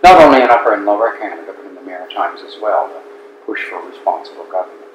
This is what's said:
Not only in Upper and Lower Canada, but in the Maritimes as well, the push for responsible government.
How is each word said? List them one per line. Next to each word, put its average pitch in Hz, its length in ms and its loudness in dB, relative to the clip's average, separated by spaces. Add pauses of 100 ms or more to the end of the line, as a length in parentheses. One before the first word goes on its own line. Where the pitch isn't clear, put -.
Not 180 180 8
only 139 180 6
in 123 100 2
Upper 117 220 2
and 101 140 -4
Lower 107 320 -2
Canada, - 360 -12
but - 120 -20
in - 80 -20
the 135 80 -20
Maritimes 92 600 -10
as - 200 -20
well, - 260 -4
the - 140 -18 (440)
push - 180 -10
for 92 240 -14
responsible - 560 -8
government. - 500 -10